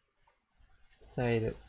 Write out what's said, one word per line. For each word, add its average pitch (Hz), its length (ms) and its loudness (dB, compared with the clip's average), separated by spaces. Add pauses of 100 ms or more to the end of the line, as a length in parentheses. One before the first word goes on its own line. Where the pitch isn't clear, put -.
(1000)
Side 117 520 0 (160)